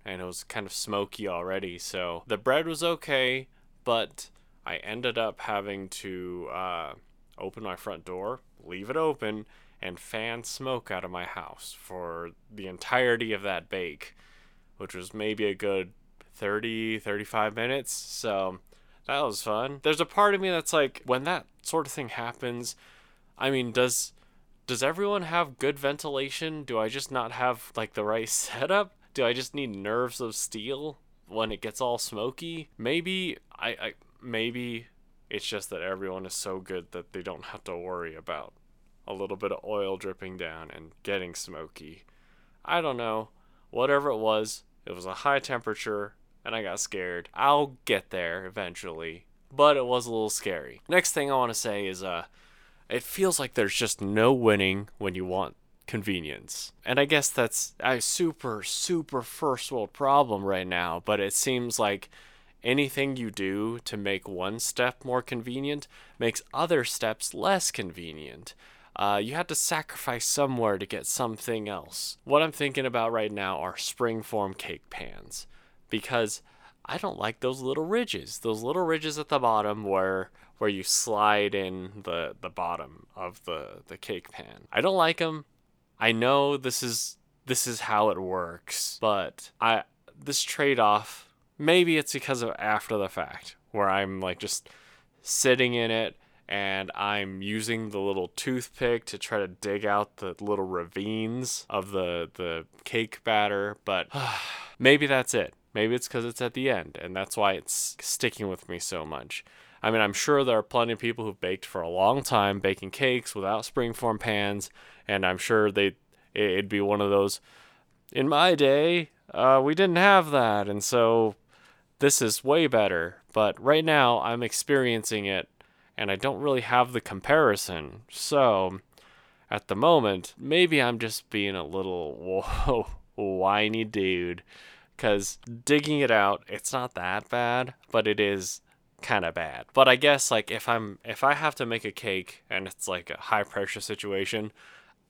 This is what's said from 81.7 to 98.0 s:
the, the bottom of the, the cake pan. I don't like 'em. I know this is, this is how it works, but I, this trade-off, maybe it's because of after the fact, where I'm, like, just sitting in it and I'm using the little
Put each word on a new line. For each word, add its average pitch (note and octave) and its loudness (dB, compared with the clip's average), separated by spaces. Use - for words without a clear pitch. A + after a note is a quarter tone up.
the, E2+ -4
the F#2 -10
bottom E2 -8
of F2+ -12
the, C2 -10
the F#2 -14
cake - -10
pan. G#1+ -18
I A2 0
don't F#3+ 2
like E3 4
'em. D#3+ -4
I A2+ 4
know C#3 4
this B2+ -4
is, A#2 -4
this B2+ -2
is A#2 -6
how G#2+ 4
it F2 0
works, F2+ -6
but G2+ 0
I, A2+ 4
this C#3 -2
trade-off, A2+ 2
maybe E3 6
it's - -2
because C3 -2
of A#2 -4
after G#2+ 0
the G2 0
fact, - -10
where G2+ 4
I'm, F#2+ 0
like, F#2 -4
just - -8
sitting B2 4
in A#2 2
it A2+ 0
and G2 -2
I'm G2 -4
using G#2+ -4
the G2+ -4
little G2 0